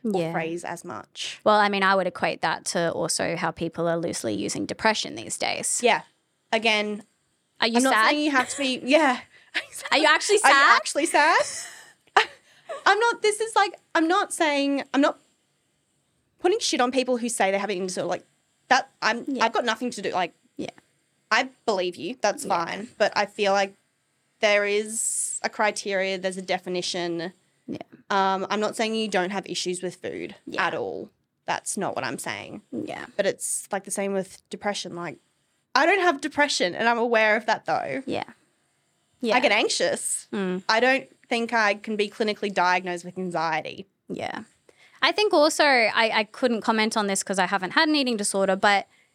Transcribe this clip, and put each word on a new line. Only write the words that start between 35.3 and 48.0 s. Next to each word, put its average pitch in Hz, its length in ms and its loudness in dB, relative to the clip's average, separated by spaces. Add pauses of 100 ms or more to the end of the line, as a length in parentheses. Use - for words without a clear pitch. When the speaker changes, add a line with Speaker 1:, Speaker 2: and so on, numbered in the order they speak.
Speaker 1:
I 277 120 4
don't 381 140 4
have 339 200 2
depression, 277 540 0
and 226 140 0
I'm 233 100 2
aware 220 380 4
of 220 100 -4
that, 208 180 0
though. - 420 -2
Speaker 2:
Yeah. - 220 -4
Speaker 1:
I - 40 -20 (880)
Speaker 2:
Yeah. 226 200 4
Speaker 1:
get 240 120 4
anxious. - 800 0
Speaker 2:
Mm. 185 360 -2
Speaker 1:
I 220 120 4
don't 262 280 2 (200)
think 233 260 -2
I 214 200 2
can 214 220 -8
be 214 140 -2
clinically 208 420 -4
diagnosed 180 520 0
with 175 140 -14
anxiety. 165 680 -6 (220)
Speaker 2:
Yeah. - 360 -8 (580)
I 294 100 4
think 415 200 2
also, 311 320 4
I, 226 500 4
I 220 100 0
couldn't 233 360 -2
comment 220 360 0
on 208 100 0
this 196 160 -2
'cause 196 160 -4
I 185 80 2
haven't 185 260 -2
had 311 160 4
an 302 80 4
eating 247 220 0